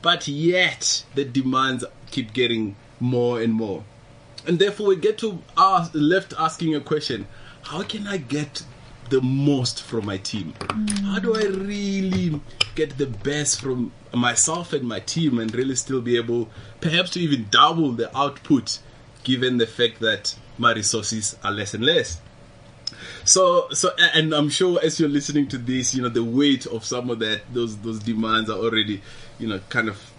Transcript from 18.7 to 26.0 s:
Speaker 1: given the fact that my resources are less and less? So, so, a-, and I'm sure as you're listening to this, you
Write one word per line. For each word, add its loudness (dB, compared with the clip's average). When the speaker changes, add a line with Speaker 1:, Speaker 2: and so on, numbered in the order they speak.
Speaker 1:
given 2
the 4
fact 0
that 0
my 4
resources -2
are -2
less -4
and -4
less? 2
So, 6
so, 0
a-, 4
and 2
I'm 2
sure 2
as 0
you're 4
listening 0
to -6
this, -2
you 0